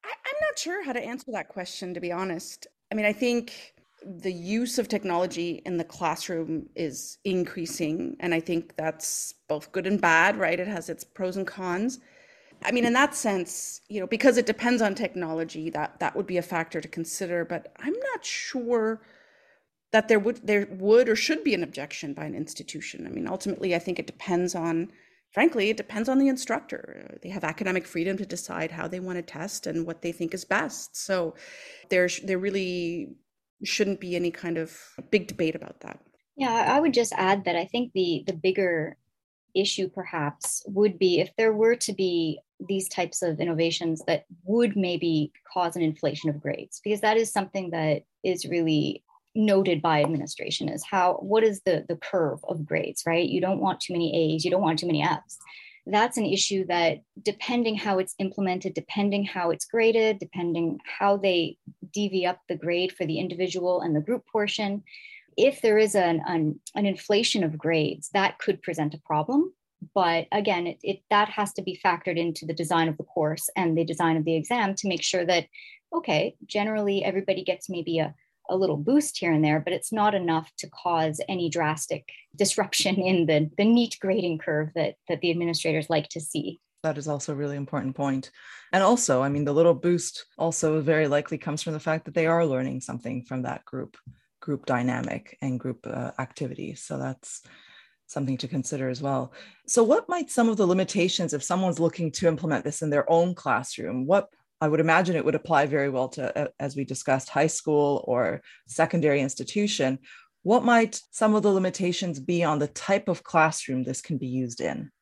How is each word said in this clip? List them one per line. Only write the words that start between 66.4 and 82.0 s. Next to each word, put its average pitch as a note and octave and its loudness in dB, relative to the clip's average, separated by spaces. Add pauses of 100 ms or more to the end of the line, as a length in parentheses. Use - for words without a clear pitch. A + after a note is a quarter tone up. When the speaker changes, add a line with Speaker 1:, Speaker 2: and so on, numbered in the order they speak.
Speaker 2:
an G3+ 2
inflation G3+ 2
of D#3 -2
grades, D#3 0
that G3 2
could F#3 -2
present D3+ -2
a D#3 -14
problem. B3+ 0 (440)
But E3+ 2
again, G3 0
it, - -8
it, G3 -4
that G#3 4
has G3+ -4
to G3+ -6
be F3+ -8
factored E3+ 0
into E3+ -2
the D#3+ -4
design E3 2
of D#3 -2
the - -10
course D#3 -2
and E3 2
the E3 2
design E3 0
of D#3 0
the E3 2
exam G3 0
to G3+ -4
make F3 -2
sure F3 0
that, E3+ 2 (460)
okay, A3 0 (100)
generally G#3 0
everybody F#3+ -2
gets F3+ -4
maybe E3+ -2
a, D3+ -2 (360)
a F#3 0
little F3+ 2
boost C4+ 2
here E3+ 0
and D#3 4
there, D3+ 4
but E3+ -2
it's - -4
not G#3 4
enough E3 0
to - -12
cause D#3+ 0
any F3 -2
drastic D#3 -2 (260)